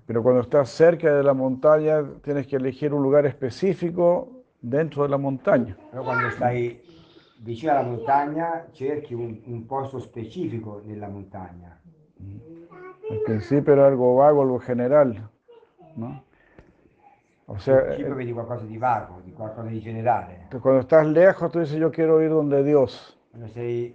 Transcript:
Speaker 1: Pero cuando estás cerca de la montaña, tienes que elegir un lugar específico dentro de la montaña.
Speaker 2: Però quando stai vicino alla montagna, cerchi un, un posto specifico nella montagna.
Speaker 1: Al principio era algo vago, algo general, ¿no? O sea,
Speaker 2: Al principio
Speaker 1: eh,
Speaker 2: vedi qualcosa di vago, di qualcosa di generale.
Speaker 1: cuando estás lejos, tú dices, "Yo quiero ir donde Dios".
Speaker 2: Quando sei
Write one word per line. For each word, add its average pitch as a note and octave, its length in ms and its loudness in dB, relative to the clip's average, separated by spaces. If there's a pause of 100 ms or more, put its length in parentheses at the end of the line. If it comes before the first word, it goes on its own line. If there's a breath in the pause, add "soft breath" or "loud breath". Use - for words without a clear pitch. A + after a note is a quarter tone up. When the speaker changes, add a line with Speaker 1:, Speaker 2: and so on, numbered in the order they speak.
Speaker 1:
Pero A#2 180 -2
cuando B2+ 180 4
estás B2+ 300 0
cerca D#3+ 440 4
de C#3+ 80 2
la C#3 120 4
montaña, D3+ 680 2 (180)
tienes C#3+ 280 -4
que C#3 80 -2
elegir C3 360 -2
un D3 100 0
lugar C#3+ 240 4
específico F3 1200 -2 (160)
dentro C#3 440 -2
de C#3+ 40 0
la C#3 100 0
montaña. C3+ 580 0 (140)
Speaker 2:
Però B2+ 120 -12
quando A#2+ 280 -2
stai A#2+ 500 -4 (600 soft breath)
vicino A#2 320 -6
alla C#3 100 0
montagna, C#3+ 920 -2
cerchi C#3+ 420 -8
un, A#2 320 -10
un A#2 200 -12
posto C3 340 -8
specifico A2 840 -10
nella G#2 240 -14
montagna. F#2 720 -16 (1300)
Speaker 1:
Al - 140 -4
principio C#3 480 0
era C#3 140 6
algo B2 300 4
vago, C#3+ 260 6
algo B2+ 160 0
general, B2 720 0 (640)
¿no? C3 300 -12 (1200 soft breath)
O A2 120 -12
sea, C3 180 2
Speaker 2:
Al C3 80 4
principio C#3+ 280 -6
Speaker 1:
eh, C3+ 40 -8
Speaker 2:
vedi B2 160 -8
qualcosa A2+ 340 -10
di G#2+ 100 -14
vago, G#2+ 480 -4
di F#2 80 -20
qualcosa A2 360 -12
di A2+ 120 -8
generale. A2 680 -4 (120)
Speaker 1:
cuando C3 200 4
estás D#3 260 4
lejos, E3+ 440 4
tú E3+ 100 -2
dices, D3+ 180 -4
"Yo D#3+ 120 0
quiero D#3+ 320 2
ir D#3+ 60 2
donde D3 340 2
Dios". C#3 560 0 (120)
Speaker 2:
Quando A#2 180 -16
sei A#2+ 460 -6